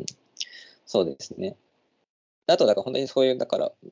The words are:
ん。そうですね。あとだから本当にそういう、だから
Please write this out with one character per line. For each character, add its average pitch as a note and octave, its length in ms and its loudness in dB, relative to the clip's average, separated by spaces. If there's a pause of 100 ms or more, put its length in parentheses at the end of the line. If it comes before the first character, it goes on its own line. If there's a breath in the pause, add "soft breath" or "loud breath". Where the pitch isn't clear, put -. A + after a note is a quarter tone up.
ん。 - 40 -10 (800 loud breath)
そ G2+ 160 0
う - 20 0
で C#2+ 140 -8
す - 200 -16
ね。 F#2+ 160 -8 (920)
あ E3+ 100 6
と - 80 4
だ G#2+ 80 6
か G2 60 0
ら F#2+ 40 -4
本 B2+ 100 -6
当 B2+ 60 -2
に C3+ 80 -2
そ - 140 0
う C3 60 6
い C3 40 2
う、 B2+ 60 -2
だ B2+ 80 -2
か - 140 -2
ら - 120 -2 (200)